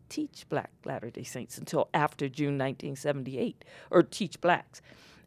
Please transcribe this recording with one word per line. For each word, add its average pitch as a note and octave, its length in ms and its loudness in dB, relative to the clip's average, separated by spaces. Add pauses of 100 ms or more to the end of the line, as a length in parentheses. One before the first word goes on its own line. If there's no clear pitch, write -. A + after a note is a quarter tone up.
teach - 400 -8
Black - 220 -2 (140)
Latter-day A#2 380 -8
Saints - 360 -10
until D3 360 0
after D3+ 340 0
June C#3+ 280 -2
nineteen C3+ 400 -4
seventy-eight, C#3 680 -2 (260)
or F3 120 8
teach - 380 -6
blacks. - 400 2 (460)